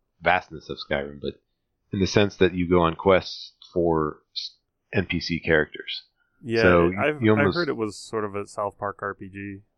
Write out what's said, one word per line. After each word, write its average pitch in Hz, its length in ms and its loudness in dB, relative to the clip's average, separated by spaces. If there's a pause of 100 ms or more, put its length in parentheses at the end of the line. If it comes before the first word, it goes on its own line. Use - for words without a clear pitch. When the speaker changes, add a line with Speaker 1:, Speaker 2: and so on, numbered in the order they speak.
(220)
Speaker 1:
vastness 85 480 0
of 69 80 -8
Skyrim, 71 440 -6
but 69 120 -6 (600)
in 104 60 -4
the 92 80 2
sense 104 300 2
that 90 160 4
you 90 160 -2
go 90 120 6
on 82 140 2
quests - 580 0 (200)
for 80 440 0 (180)
s-, - 200 -14 (380)
N 95 120 -2
P 85 140 -4
C 82 200 -6
characters. - 640 -2 (380)
Speaker 2:
Yeah, 113 220 -2
Speaker 1:
So 87 340 6
Speaker 2:
I've, 147 240 -2
Speaker 1:
you 107 120 6
Speaker 2:
I've 107 60 4
Speaker 1:
almost - 160 2
Speaker 2:
heard 170 140 -2
it 123 80 -4
was 107 200 -6
sort 110 280 -8
of 98 100 -10
a 101 120 -6
South 101 320 -8
Park 101 220 -8
R 101 120 -6
P 98 160 -16
G. 101 300 -14 (180)